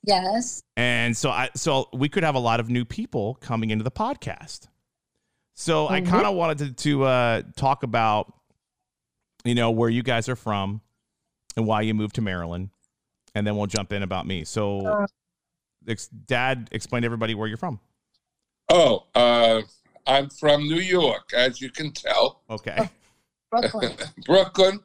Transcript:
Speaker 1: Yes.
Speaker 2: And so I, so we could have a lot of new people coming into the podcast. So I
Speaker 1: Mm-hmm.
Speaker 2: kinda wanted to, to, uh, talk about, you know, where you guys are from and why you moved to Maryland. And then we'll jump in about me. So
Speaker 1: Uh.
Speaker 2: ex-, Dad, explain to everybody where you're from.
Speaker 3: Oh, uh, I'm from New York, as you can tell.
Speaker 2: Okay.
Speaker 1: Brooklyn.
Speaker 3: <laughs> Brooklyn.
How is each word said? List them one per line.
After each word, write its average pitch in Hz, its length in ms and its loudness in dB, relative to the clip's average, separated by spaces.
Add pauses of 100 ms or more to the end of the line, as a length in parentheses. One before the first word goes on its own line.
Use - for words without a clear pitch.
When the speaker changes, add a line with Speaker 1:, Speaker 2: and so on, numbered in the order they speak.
Speaker 1:
Yes. 202 600 0 (140)
Speaker 2:
And 120 380 2
so 143 140 -2
I, 123 260 -2
so 135 380 0
we 131 160 -2
could 185 140 -2
have 151 120 0
a 131 40 2
lot 117 220 2
of 113 80 -6
new 123 160 0
people 113 500 -6
coming 113 340 -4
into 107 140 -2
the 131 80 -4
podcast. - 760 -8 (880)
So 156 340 0
I 143 120 0
Speaker 1:
Mm-hmm. 175 100 0
Speaker 2:
kinda 196 200 4
wanted 165 280 0
to, 143 120 -6 (120)
to, 143 200 2
uh, 123 380 2 (160)
talk 135 260 0
about, 110 500 0 (1080)
you 120 120 2
know, 117 160 2
where 117 180 2
you 117 140 0
guys 117 260 -2
are 127 80 -4
from 101 420 -4 (760)
and 113 100 0
why 107 140 0
you 110 120 0
moved 107 220 -2
to 120 60 -2
Maryland. 90 480 -6 (640)
And 104 140 -2
then 104 80 -2
we'll 104 120 -2
jump 98 260 -4
in 101 100 -4
about 92 240 -6
me. 92 160 -6
So 101 420 -4
Speaker 1:
Uh. 202 220 -2 (800)
Speaker 2:
ex-, 110 200 -8
Dad, 123 640 -4
explain 120 300 -4
to - 20 -2
everybody 113 280 -4
where 110 140 -6
you're 110 100 -8
from. 147 220 -8 (880)
Speaker 3:
Oh, 151 360 6 (100)
uh, 117 460 6 (440)
I'm 139 240 2
from 147 380 2
New 165 140 0
York, 175 520 2
as 123 280 0
you 131 80 -10
can 151 240 -8
tell. - 560 0
Speaker 2:
Okay. 139 400 -4 (600)
Speaker 1:
Brooklyn. 220 420 -2 (180)
Speaker 3:
<laughs> - 160 -20
Brooklyn. 190 600 4